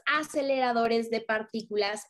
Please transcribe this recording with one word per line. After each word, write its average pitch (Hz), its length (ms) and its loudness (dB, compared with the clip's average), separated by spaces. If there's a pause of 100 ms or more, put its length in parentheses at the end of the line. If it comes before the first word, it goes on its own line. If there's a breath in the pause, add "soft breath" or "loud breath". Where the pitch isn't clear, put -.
aceleradores 254 1040 2
de 226 100 -2
partículas 214 920 -2